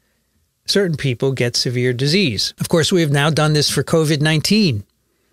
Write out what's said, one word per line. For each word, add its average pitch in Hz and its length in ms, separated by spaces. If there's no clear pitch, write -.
certain 185 280
people 135 360
get 123 240
severe 123 360
disease. 139 680
Of - 80
course, 160 240
we 185 80
have 160 100
now 143 200
done 151 240
this 147 160
for 147 120
covid 160 380
nineteen. 156 640